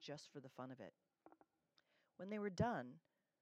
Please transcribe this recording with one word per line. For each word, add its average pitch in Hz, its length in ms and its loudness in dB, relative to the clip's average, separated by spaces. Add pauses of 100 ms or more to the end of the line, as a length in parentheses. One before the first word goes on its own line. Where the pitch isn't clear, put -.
just 147 280 -6
for 147 100 -10
the 131 100 -10
fun 131 200 -6
of 123 100 -8
it. 92 120 -8 (1300)
When 185 100 -4
they 214 120 0
were 202 100 2
done, 165 480 4 (440)